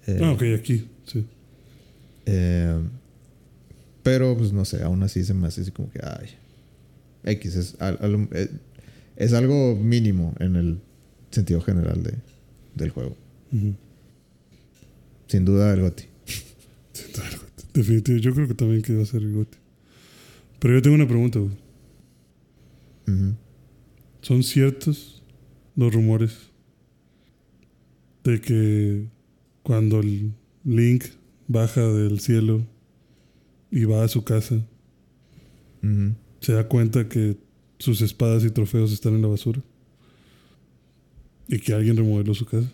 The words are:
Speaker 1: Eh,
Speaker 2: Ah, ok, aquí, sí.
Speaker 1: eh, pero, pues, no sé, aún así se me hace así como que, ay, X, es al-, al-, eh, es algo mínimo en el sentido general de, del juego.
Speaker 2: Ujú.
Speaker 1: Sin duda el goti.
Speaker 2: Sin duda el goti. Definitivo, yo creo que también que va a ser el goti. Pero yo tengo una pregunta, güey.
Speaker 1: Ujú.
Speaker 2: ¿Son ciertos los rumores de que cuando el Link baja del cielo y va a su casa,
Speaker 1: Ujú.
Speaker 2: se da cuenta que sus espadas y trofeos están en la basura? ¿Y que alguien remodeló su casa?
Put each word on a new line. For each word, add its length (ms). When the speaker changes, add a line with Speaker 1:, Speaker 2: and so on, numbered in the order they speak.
Speaker 1:
Eh, 160
Speaker 2:
Ah, 100
ok, 100
aquí, 280
sí. 180
Speaker 1:
eh, 500
pero, 340
pues, 160
no 140
sé, 160
aún 200
así 220
se 80
me 140
hace 160
así 80
como 200
que, 120
ay, 260
X, 320
es 240
al-, 220
al-, 300
eh, 160
es 160
algo 420
mínimo 640
en 180
el 240
sentido 320
general 400
de, 100
del 160
juego. 260
Speaker 2:
Ujú. 220
Speaker 1:
Sin 180
duda 260
el 80
goti. 240
Speaker 2:
Sin 220
duda 160
el 80
goti. 240
Definitivo, 460
yo 160
creo 140
que 60
también 280
que 120
va 80
a 40
ser 160
el 100
goti. 240
Pero 160
yo 80
tengo 140
una 120
pregunta, 300
güey. 140
Speaker 1:
Ujú. 260
Speaker 2:
¿Son 220
ciertos 800
los 200
rumores 380
de 160
que 680
cuando 380
el 320
Link 400
baja 400
del 320
cielo 440
y 140
va 200
a 40
su 140
casa, 340
Speaker 1:
Ujú. 320
Speaker 2:
se 120
da 160
cuenta 400
que 280
sus 220
espadas 440
y 60
trofeos 420
están 220
en 80
la 60
basura? 320
¿Y 100
que 160
alguien 220
remodeló 380
su 120
casa? 280